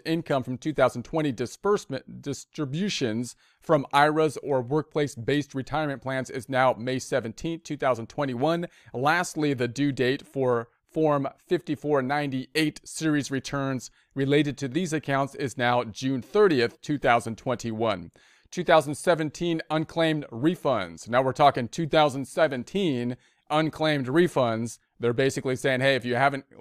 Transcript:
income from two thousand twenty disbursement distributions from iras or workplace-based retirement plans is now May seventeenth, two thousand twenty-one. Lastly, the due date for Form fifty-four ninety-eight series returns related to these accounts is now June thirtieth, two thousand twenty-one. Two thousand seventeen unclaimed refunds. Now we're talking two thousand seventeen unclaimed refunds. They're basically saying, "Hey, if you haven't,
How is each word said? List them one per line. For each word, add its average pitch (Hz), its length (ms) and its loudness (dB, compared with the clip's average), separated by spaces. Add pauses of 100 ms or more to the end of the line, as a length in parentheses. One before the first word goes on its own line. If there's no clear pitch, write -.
income 156 380 -2
from 127 140 -6
two 156 140 -4
thousand 123 320 2
twenty 151 300 -2
disbursement 127 880 -4
distributions 135 1160 -4 (240)
from 147 320 2
iras 151 500 4
or 131 200 0
workplace-based 143 920 -2
retirement 139 480 -4
plans 131 280 -4
is - 180 -8
now 127 300 4
May 127 200 -2
seventeenth, 135 640 -4
two 151 120 -8
thousand 127 320 0
twenty-one. 147 600 -2 (260)
Lastly, 147 600 0
the 123 140 0
due 139 240 0
date 131 340 0
for 123 440 -2 (180)
Form 147 400 2 (180)
fifty-four 151 560 0
ninety-eight 143 840 -2
series 151 440 -2
returns 135 600 -4 (220)
related 143 460 2
to 143 100 -6
these 160 240 -2
accounts 139 420 -2
is 135 220 -6
now 120 260 2
June 127 380 -4
thirtieth, 160 580 4
two 147 180 -4
thousand 117 400 2
twenty-one. 110 760 -4 (380)
Two 175 140 -6
thousand 151 320 4
seventeen 165 720 0
unclaimed 156 640 0
refunds. 117 800 -2
Now 123 120 4
we're 131 120 0
talking 135 340 4
two 170 180 -6
thousand 139 440 2
seventeen 135 880 -2 (320)
unclaimed 151 580 0
refunds. 127 720 0 (180)
They're 117 140 0
basically 131 460 0
saying, 131 240 0
"Hey, 135 140 4
if 123 100 -4
you 123 100 -2
haven't, 139 300 0 (160)